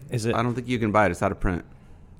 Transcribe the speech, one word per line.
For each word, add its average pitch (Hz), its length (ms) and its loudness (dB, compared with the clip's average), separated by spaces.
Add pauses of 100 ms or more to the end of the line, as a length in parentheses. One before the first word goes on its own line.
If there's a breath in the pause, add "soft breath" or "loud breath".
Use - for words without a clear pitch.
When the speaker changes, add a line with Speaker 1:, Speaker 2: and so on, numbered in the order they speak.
(100)
Speaker 1:
Is 113 160 -4
it? 117 80 0
Speaker 2:
I 113 80 0
don't 120 120 0
think 117 140 -8
you 123 100 0
can 107 140 0
buy 104 140 6
it. 90 60 4
It's 87 100 -4
out 98 100 0
of - 80 -8
print. 90 240 0 (560 soft breath)